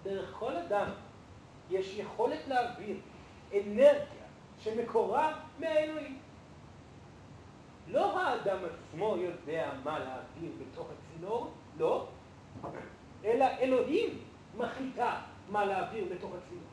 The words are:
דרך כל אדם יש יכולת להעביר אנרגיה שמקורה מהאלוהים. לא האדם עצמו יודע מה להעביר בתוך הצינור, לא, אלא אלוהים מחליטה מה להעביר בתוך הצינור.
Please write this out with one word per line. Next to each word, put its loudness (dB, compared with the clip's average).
דרך -4
כל -2
אדם 2
יש 0
יכולת 0
להעביר 0
אנרגיה 6
שמקורה 2
מהאלוהים. 0
לא 2
האדם 2
עצמו -2
יודע -2
מה -2
להעביר -8
בתוך -10
הצינור, -6
לא, 2
אלא 6
אלוהים 4
מחליטה 0
מה 2
להעביר -2
בתוך -8
הצינור. -12